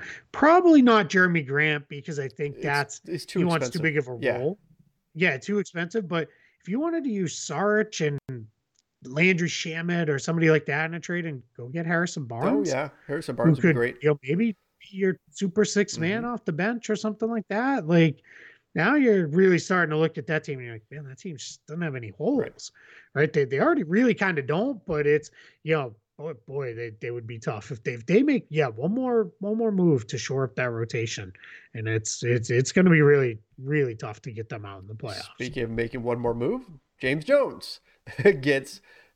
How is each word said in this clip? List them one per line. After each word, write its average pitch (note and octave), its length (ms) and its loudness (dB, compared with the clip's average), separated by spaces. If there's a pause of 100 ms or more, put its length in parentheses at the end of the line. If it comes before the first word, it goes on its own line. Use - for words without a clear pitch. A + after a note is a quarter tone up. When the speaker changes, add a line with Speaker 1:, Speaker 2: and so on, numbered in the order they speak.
(320)
Speaker 1:
probably E4 500 8
not A3 280 6
Jeremy F3+ 320 4
Grant, C#3+ 480 0
because C#3+ 280 -10
I C3+ 120 -6
think C#3+ 260 -8
Speaker 2:
It's, A#2+ 80 -10
Speaker 1:
that's, C#3+ 440 -4
Speaker 2:
it's E3 180 -8
too - 140 -4
Speaker 1:
he F3 60 2
wants D#3+ 220 0
Speaker 2:
expensive. D#3 140 -6
Speaker 1:
too - 20 -2
big D3+ 140 0
of C#3 100 -2
a B2+ 140 -12
Speaker 2:
Yeah. A#2+ 160 0
Speaker 1:
role. D3 200 -2 (580)
Yeah, D#3+ 220 0
too G3+ 220 -4
expensive. F3 480 -6
But D#3 220 -4 (320)
if - 80 -12
you G#3+ 100 -2
wanted E4 240 -4
to C#4 60 -4
use G3 360 -4
Saric G#3 600 0
and C3 400 -6 (580)
Landry E3 420 2
Shamet E3 640 -2
or C#3 100 0
somebody E3 320 2
like D3+ 140 4
that D3+ 220 -2
in D#3+ 60 -8
a E3+ 60 -8
trade F3 260 -6
and C#3+ 160 -8 (140)
go B2 140 -14
get D#3+ 160 -6
Harrison E3+ 380 -2
Speaker 2:
Oh, B2 40 -8
Speaker 1:
Barnes, E3 400 0
Speaker 2:
yeah. D#3+ 220 -2 (180)
Harrison D#3 280 -6
Speaker 1:
who - 20 -4
Speaker 2:
Barnes D#3 200 6
would - 40 -12
be F#3 80 4
Speaker 1:
could, D3+ 80 2
Speaker 2:
great. A#2+ 240 0
Speaker 1:
you D3 80 2
know, D3 140 0
maybe F3+ 280 0
be G3 60 -18 (400)
your F#3+ 180 0 (160)
super G3 320 0
six G3+ 340 0
man G3 260 -2
Speaker 2:
Mm-hmm. A#3+ 100 -6
Speaker 1:
off A3+ 100 -10
the - 80 -4
bench G#3+ 380 -4
or G#3+ 80 0
something G#3+ 320 -4
like A3+ 180 -6
that. A#3 400 -2
Like, E3 340 4 (540)
now G#3+ 200 2
you're G#3+ 320 4
really F3+ 300 6
starting E3+ 340 0
to D#3 60 0
look D#3+ 200 0
at C#3+ 100 -8
that D#3 160 -2
team C3+ 160 -8
and B2 60 -12
you're A#2 100 -10
like, A2 160 -16
"Man, D3 140 -14
that C3+ 120 -18
team E3 200 -12
just - 280 -18
doesn't D#3+ 160 -8
have D#3 140 -4
any A#2 140 -10
holes." - 640 -4 (440)
Speaker 2:
Right. C#3 60 4
Speaker 1:
Right? D#3 120 2
They, C#3+ 120 4
they C3 160 -2
already D4+ 220 2
really G#3 300 4
kinda F3 280 0
don't, F#3 440 -2
but D3+ 220 -2
it's, D3 240 2 (320)
you D#3 120 0
know, B2+ 200 -4 (220)
boy, D3+ 160 -12 (120)
boy, C3+ 300 -8
they, A#2 160 -10 (100)
they B2+ 80 -8
would A#2+ 160 -8
be A2+ 140 -12
tough A2 320 -8
if A#2+ 120 -10
they, B2+ 100 -4
if A2+ 120 -12
they G3+ 160 4
make, C#4 280 0
yeah, D3 180 0
one A#2+ 260 -4
more, A#3+ 460 0
one G#3 180 -4
more A3+ 140 0
move E3+ 360 4
to C3+ 100 -6
shore C3+ 260 -2
up B2 120 -4
that B2+ 160 -2
rotation. A2+ 600 -6 (420)
And A2 140 -8
it's, A2 340 -2
it's, A#2+ 280 0
it's B2+ 240 2
gonna F#3 180 6
be D#3+ 100 8
really, C3+ 380 4 (180)
really C3+ 380 -2
tough G#2+ 280 -12
to C3 80 -12
get A2 180 -12
them G#2 160 -12
out G2 160 -16
in F#2+ 60 -20
the G#2+ 60 -14
playoffs. - 420 -12
Speaker 2:
Speaking B2+ 280 -6
of A2+ 80 -4
making A#2 320 -4
one A#2+ 160 -2
more A#2+ 160 -2
move, F3 280 -2 (360)
James C#3 260 -2
Jones C4 540 0 (280)
<laughs> D#3 340 2
gets C3+ 400 0 (340)